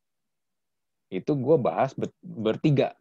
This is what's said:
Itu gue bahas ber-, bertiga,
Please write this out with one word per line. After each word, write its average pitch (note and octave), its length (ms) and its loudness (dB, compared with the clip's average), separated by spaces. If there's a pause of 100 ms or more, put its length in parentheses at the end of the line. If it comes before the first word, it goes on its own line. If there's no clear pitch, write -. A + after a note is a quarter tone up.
(1120)
Itu F#2+ 240 -4
gue C#3 240 2
bahas G2+ 400 0
ber-, - 240 -6
bertiga, B2 800 0